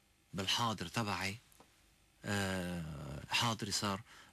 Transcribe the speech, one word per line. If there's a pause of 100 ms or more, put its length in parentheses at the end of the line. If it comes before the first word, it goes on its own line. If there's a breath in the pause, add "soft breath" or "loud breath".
(340)
بالحاضر
تبعي، (840)
آه،
حاضري
صار (300 loud breath)